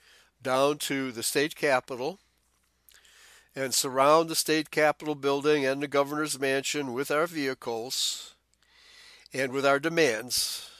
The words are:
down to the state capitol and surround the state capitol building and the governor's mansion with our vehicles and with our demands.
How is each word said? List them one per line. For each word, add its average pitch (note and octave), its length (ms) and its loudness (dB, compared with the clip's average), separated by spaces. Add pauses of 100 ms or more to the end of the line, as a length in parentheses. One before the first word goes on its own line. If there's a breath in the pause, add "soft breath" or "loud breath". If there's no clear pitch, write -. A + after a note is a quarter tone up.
(420 soft breath)
down C3+ 360 2
to C3+ 340 -4
the A2+ 120 -8
state D3 320 0
capitol C#3 640 0 (1400 soft breath)
and C3+ 180 -4
surround D3 560 4
the D#3+ 60 -6
state D#3 340 0
capitol D3+ 460 0
building C#3 500 2
and C3+ 160 0
the D3 60 -4
governor's C#3+ 520 -2
mansion C3+ 540 -2
with C3+ 160 -4
our D3+ 160 0
vehicles C3 1080 -6 (1000 loud breath)
and C3 180 -2
with C3+ 140 -2
our C#3 140 4
demands. C#3 920 -2 (100)